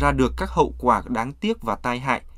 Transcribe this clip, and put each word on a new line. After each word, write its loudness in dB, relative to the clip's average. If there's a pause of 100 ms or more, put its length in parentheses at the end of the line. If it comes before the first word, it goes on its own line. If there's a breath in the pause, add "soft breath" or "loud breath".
ra 4
được 2
các -4
hậu 2
quả 2
đáng -4
tiếc -4
và -2
tai -4
hại -2 (160)